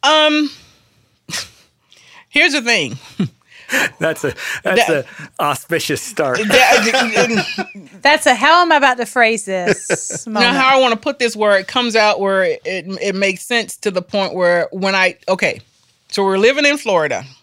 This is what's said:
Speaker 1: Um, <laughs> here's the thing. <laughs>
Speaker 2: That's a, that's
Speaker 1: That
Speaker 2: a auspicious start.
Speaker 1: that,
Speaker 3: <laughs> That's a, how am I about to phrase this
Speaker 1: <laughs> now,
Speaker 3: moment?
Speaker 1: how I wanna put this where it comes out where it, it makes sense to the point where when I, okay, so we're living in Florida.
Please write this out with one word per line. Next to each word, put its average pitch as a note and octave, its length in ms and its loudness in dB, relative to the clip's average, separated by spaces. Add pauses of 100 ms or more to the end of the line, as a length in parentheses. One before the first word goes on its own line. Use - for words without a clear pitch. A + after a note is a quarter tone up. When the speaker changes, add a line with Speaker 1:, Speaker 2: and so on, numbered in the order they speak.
Speaker 1:
Um, D4+ 480 2 (760)
<laughs> - 20 -18 (960)
here's D4+ 240 2
the C#4+ 100 -2
thing. F3 360 -2 (200)
<laughs> E3+ 100 -4 (720)
Speaker 2:
That's D#3+ 240 -4
a, C3+ 100 -2 (300)
that's F#3+ 240 2
Speaker 1:
That - 40 -2
Speaker 2:
a D3+ 520 -6
auspicious D3+ 580 -4
start. C#3+ 380 -4
Speaker 1:
that, A3+ 1300 0 (240)
Speaker 3:
<laughs> F#3+ 100 -20
That's D4+ 260 2
a, C4 100 4
how D#4 260 4
am E4+ 80 2
I D#4 60 6
about C4+ 220 4
to A#3 80 -4
phrase A3+ 380 0
this F#3 840 -4
Speaker 1:
<laughs> - 0 -
now, A3 80 -10
Speaker 3:
moment? A#3+ 220 2
Speaker 1:
how C4+ 220 4
I - 20 6
wanna B3 160 2
put C#4 220 -6
this A#3 160 -2
where G#3 240 2
it F#3+ 80 -4
comes A#3+ 300 -2
out G#3 240 2
where G3 240 0
it, D#3+ 200 -2
it F#3 520 -6
makes F#3+ 280 -2
sense A#3 340 -4
to G#3 120 -4
the F#3 120 -4
point G3 320 -4
where F3 360 0
when F#3+ 240 -4
I, F#3 240 0 (100)
okay, F#3 320 -2 (520)
so G3 120 -2
we're F#3+ 140 2
living C4+ 260 2
in C#4+ 140 2
Florida. D#3 460 0 (180)